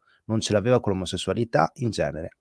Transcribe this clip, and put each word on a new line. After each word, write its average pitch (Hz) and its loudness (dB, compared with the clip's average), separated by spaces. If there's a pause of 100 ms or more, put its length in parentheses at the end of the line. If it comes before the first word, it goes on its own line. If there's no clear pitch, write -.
(260)
Non 110 0
ce 104 -2
l'aveva 117 4
con 104 0
l'omosessualità 95 -2
in 120 -2
genere. 78 -4